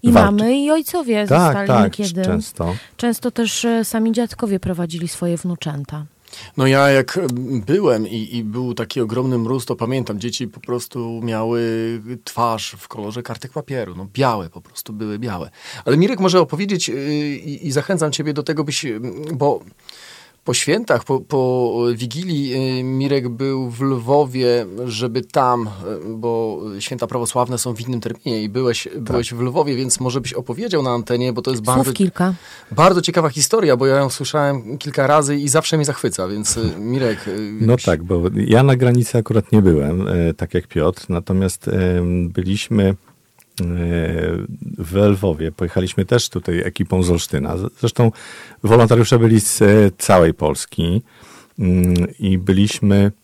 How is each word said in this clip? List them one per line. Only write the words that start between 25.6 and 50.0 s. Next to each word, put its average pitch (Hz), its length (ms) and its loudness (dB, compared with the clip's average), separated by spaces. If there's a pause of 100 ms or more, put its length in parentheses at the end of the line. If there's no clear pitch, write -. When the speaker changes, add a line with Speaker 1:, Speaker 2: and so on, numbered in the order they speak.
Speaker 3:
y, 98 500 -10
bo 113 440 -4 (180)
święta 120 280 -6
prawosławne 123 520 -2
są 120 160 -6
w 110 60 -14
innym 120 200 -6
terminie 110 420 -6
i 107 60 -6
byłeś, 120 440 -2
Speaker 2:
Tak. - 100 -10
Speaker 3:
byłeś 120 320 -4
w 117 60 -6
Lwowie, 139 360 -2
więc 127 240 -2
może 127 200 -2
byś - 120 -8
opowiedział 151 500 -4
na 131 80 -2
antenie, 120 420 -2
bo 113 100 -4
to 131 80 -4
jest 113 140 -4
Speaker 1:
Słów 127 120 2
Speaker 3:
bardzo, 131 160 2
Speaker 1:
kilka. 180 420 0 (380)
Speaker 3:
bardzo 175 300 6
ciekawa 170 260 2
historia, 151 480 2
bo 131 100 2
ja 135 100 4
ją 139 140 2
słyszałem 139 680 -2
kilka 139 280 -2
razy 143 300 4
i 143 120 -2
zawsze 156 280 2
mnie 151 100 2
zachwyca, 101 420 -4
więc, 104 280 -4
y, 117 40 -4 (180)
Mirek, 113 500 -2
y, 104 320 -6
Speaker 2:
No 107 120 2
Speaker 3:
jakbyś 123 120 2
Speaker 2:
tak, 82 180 2
bo 87 200 0 (120)
ja 107 280 4
na 135 140 6
granicy 123 420 2
akurat 110 340 0
nie 107 100 6
byłem, 85 460 2
e, 85 260 0
tak - 200 -8
jak 90 120 -2
Piotr, 85 420 -2
natomiast, 92 600 -2
em, 90 600 0
byliśmy, 98 680 0 (640)
e, 90 40 -2 (1120)
w 85 180 -8
Lwowie. 95 560 2
Pojechaliśmy 92 520 -2
też 123 240 0
tutaj 87 320 -4
ekipą 92 420 -2
z 90 80 2
Olsztyna. - 460 -2
Z-, 95 240 -6
zresztą 117 320 2 (500)
wolontariusze 117 560 6
byli 113 220 6
z, - 220 0
e, 107 40 8 (320)
całej 85 360 6